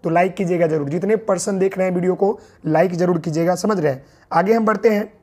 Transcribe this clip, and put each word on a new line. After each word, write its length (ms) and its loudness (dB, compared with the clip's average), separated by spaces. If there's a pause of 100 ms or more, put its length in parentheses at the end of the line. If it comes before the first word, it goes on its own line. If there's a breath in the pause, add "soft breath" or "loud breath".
तो 60 -2
लाइक 240 2
कीजिएगा 320 0
जरूर, 220 -2
जितने 280 -2
पर्सन 420 -2
देख 200 0
रहे 80 0
हैं 80 -2
वीडियो 200 0
को 240 0 (280 loud breath)
लाइक 260 2
जरूर 260 0
कीजिएगा। 360 0
समझ 260 -2
रहे 120 0
हैं? 120 -10 (280 soft breath)
आगे 220 2
हम 100 2
बढ़ते 240 2
हैं 240 0 (100)